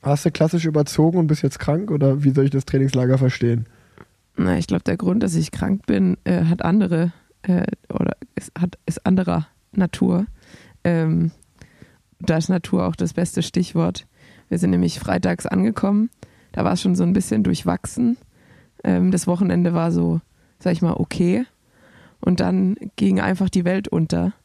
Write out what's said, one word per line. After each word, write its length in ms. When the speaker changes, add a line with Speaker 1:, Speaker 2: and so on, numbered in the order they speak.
Speaker 1:
Hast 240
du 60
klassisch 340
überzogen 540
und 80
bist 160
jetzt 160
krank 320
oder 320
wie 80
soll 140
ich 60
das 160
Trainingslager 520
verstehen? 480
Speaker 2:
Na, 220
ich 100
glaub, 160
der 120
Grund, 280
dass 100
ich 160
krank 360
bin, 360
äh, 220
hat 200
andere, 480
äh, 220
oder 200
ist, 200
hat, 300
ist 200
anderer 420
Natur. 540
Ähm, 480
da 160
ist 120
Natur 380
auch 80
das 180
beste 300
Stichwort. 640
Wir 100
sind 120
nämlich 300
freitags 460
angekommen. 640
Da 120
war's 160
schon 140
so 80
ein 100
bisschen 300
durchwachsen. 760
Ähm, 260
das 160
Wochenende 480
war 180
so, 280
sag 140
ich 100
mal, 120
okay. 500
Und 200
dann 360
ging 240
einfach 280
die 160
Welt 240
unter 440